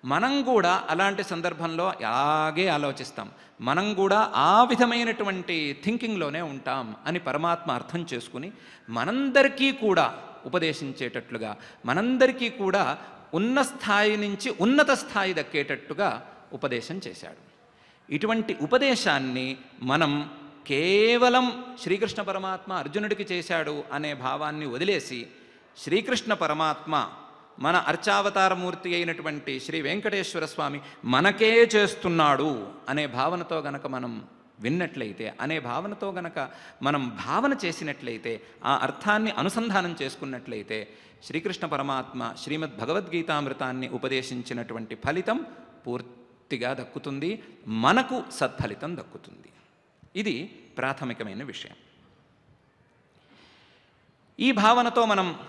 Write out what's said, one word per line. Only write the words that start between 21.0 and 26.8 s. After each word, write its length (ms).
శ్రీకృష్ణ 400
పరమాత్మ 520
అర్జునుడికి 600
చేశాడు 580
అనే 220
భావాన్ని 520
వదిలేసి, 640
శ్రీకృష్ణ 560
పరమాత్మ 760